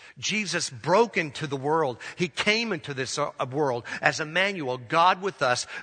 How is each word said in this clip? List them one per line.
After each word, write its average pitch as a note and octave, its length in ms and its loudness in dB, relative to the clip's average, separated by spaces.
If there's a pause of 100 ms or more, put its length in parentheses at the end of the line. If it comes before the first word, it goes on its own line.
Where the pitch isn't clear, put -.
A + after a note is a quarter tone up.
(180)
Jesus E3+ 540 -2
broke F3+ 460 4
into D#3 280 -2
the C#3 120 -4
world. C#3+ 440 0 (140)
He F3 140 -2
came A3 440 0
into C#3+ 220 -6
this, C3 240 -4
uh, D3 120 -2 (180)
world C3 360 0 (160)
as D3 180 2
Emmanuel, D#3+ 600 -2
God E3+ 420 4
with F#3+ 220 -2
us, B2 240 2 (160)